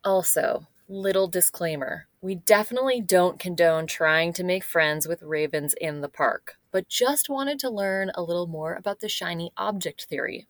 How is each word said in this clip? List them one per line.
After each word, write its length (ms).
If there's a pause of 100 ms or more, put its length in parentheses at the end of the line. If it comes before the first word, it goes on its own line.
Also, 640 (200)
little 380
disclaimer, 800 (140)
we 160
definitely 640
don't 400
condone 480
trying 460
to 100
make 180
friends 460
with 140
ravens 580
in 200
the 80
park, 480 (140)
but 180
just 400
wanted 300
to 120
learn 440
a 80
little 240
more 280
about 260
the 80
shiny 480
object 480
theory. 460